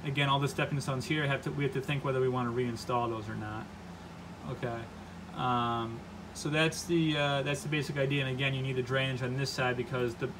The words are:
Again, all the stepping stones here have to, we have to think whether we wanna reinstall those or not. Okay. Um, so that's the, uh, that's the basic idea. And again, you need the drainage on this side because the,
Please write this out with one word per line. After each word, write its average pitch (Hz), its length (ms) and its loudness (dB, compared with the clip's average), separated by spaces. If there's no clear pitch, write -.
Again, 139 240 2
all 139 100 6
the 143 80 4
stepping 139 320 2
stones 131 260 -2
here 156 200 2
have 135 180 2
to, 156 80 -2
we 143 120 0
have 135 100 2
to 135 80 0
think 143 220 0
whether 131 160 2
we 131 100 4
wanna 123 220 2
reinstall 120 580 0
those 110 200 -4
or 110 60 -6
not. 107 300 -6
Okay. 120 280 -4
Um, 117 640 0
so - 160 -4
that's 156 340 2
the, 160 340 4
uh, 143 260 2
that's 139 180 -2
the 147 80 -6
basic 147 280 0
idea. 139 280 2
And 131 100 -2
again, 135 180 0
you 131 80 0
need 135 140 -2
the 127 60 2
drainage 131 420 0
on 127 140 0
this 139 120 0
side 127 280 2
because 123 380 0
the, 127 140 -2